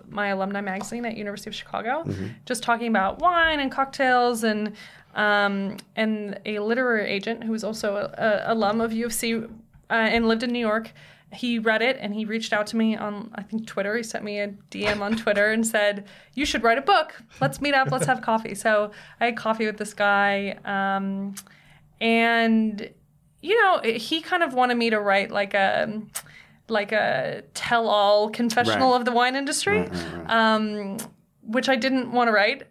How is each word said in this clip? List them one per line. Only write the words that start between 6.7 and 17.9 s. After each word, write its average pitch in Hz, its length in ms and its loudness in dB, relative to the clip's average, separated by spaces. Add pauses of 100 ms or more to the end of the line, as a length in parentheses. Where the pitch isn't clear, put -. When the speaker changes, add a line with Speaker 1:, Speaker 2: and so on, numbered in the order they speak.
Speaker 1:
agent 220 320 -4
who 220 80 -4
was 220 140 -4
also 214 320 -4
a, - 260 -6
a 220 300 2
alum 220 280 2
of 226 120 0
U 226 140 -2
of 226 60 -6
C, 226 220 -2
uh, 226 120 -4 (440)
and 226 380 2
lived 226 160 2
in 240 80 -2
New 240 80 -2
York, 220 320 -2 (400)
he 240 260 -4
read 220 240 2
it 262 180 2
and 208 140 -6
he 220 100 -4
reached 220 280 -6
out 208 160 0
to 233 80 -4
me 220 200 2
on, 208 380 -8
I - 80 -10
think, 226 240 -8
Twitter. 208 300 -4
He 240 60 -4
sent - 220 -8
me 208 160 -6
a 202 80 -4
D 202 380 -8
M 208 160 0
on 208 140 -2
Twitter 208 340 2
and 220 160 0
said, 208 400 0 (280)
"You 269 100 -4
should 262 180 -2
write 233 160 4
a 277 40 -2
book. 330 400 2 (180)
Let's 269 200 -2
meet 285 140 0
up. 262 160 2